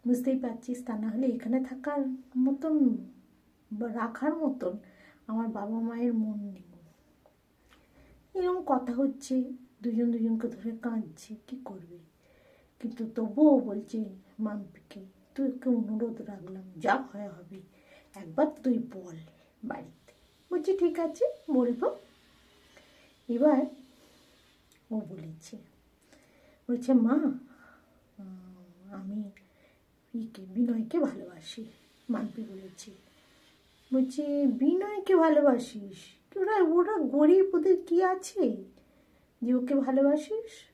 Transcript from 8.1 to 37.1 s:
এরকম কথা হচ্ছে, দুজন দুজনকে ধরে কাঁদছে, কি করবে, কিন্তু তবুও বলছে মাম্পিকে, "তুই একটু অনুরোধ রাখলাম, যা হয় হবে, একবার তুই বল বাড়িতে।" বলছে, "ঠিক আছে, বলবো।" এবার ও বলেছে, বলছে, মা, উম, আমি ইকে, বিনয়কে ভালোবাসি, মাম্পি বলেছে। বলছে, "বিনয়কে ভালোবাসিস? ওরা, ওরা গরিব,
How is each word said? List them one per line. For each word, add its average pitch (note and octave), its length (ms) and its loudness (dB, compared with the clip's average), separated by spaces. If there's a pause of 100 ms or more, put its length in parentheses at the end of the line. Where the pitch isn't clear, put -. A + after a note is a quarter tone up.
এরকম F#4 280 0
কথা B3+ 300 0
হচ্ছে, C4 420 -2 (460)
দুজন A#3 300 0
দুজনকে A3+ 360 0
ধরে A3+ 240 -8 (100)
কাঁদছে, A3 500 -8 (160)
কি B3+ 80 -10 (100)
করবে, F3 320 -14 (800)
কিন্তু A3+ 240 -8 (120)
তবুও C#4+ 440 6
বলছে A3 400 -4 (400)
মাম্পিকে, G#3 600 -8 (340)
"তুই C4+ 120 0
একটু B3+ 280 -4
অনুরোধ A3 460 -2
রাখলাম, F#3+ 440 -14 (120)
যা G3 180 2
হয় G#3 340 -8
হবে, F3+ 300 -18 (560)
একবার F#3+ 320 0 (160)
তুই B3+ 120 2 (180)
বল F3+ 240 -14 (460)
বাড়িতে।" - 500 -12 (380)
বলছে, F4+ 260 0
"ঠিক F4 220 2
আছে, E4 260 0 (260)
বলবো।" B3 360 2 (1400)
এবার C4 320 6 (1300)
ও A3 40 -4 (140)
বলেছে, D#3+ 460 -16 (1120)
বলছে, A#3+ 240 0
মা, A#3+ 240 6 (1000)
উম, F#3 460 -18 (260)
আমি G3 280 -8 (920)
ইকে, A3 320 -8
বিনয়কে A3+ 540 0
ভালোবাসি, G3 680 -6 (440)
মাম্পি A3+ 320 -6
বলেছে। F#3+ 500 -16 (1040)
বলছে, C#4+ 540 0
"বিনয়কে F#4 680 2
ভালোবাসিস? C#4 840 4 (400)
ওরা, G4 260 4
ওরা F4 360 4
গরিব, D#4 560 6